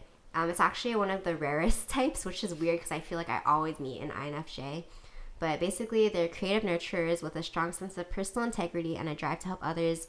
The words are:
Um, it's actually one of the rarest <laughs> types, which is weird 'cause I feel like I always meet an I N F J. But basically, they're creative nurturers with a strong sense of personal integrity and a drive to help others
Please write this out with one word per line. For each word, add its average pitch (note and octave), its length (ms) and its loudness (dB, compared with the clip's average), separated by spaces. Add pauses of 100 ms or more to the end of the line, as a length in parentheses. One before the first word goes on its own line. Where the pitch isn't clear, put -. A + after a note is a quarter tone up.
(340)
Um, E3 160 2
it's F3 100 0
actually A3 380 4
one G3 120 2
of F#3+ 140 -2
the E3+ 140 0
rarest D3+ 520 4
<laughs> - 80 -2
types, - 280 0
which - 180 -4
is F3+ 100 -4
weird E3 280 2
'cause - 100 -10
I D3+ 80 -2
feel E3+ 180 -4
like E3 120 -4
I A#2+ 160 0
always D#3 340 4
meet C3 220 -6
an C#3+ 100 -6
I C3+ 160 -6
N D3 60 -4
F D3+ 180 -8
J. C#3+ 340 -8 (540)
But D#3 220 0
basically, A3 480 4
they're F3 180 4
creative G3 360 0
nurturers E3+ 600 0
with D#3+ 140 -6
a D#3+ 60 -2
strong E3+ 280 0
sense F#3+ 260 -8
of F3+ 140 -6
personal G3 340 -2
integrity E3+ 520 -2
and D#3 100 -4
a D3+ 80 -2
drive D#3 240 -2
to - 80 -8
help F#3 140 -4
others E3 480 2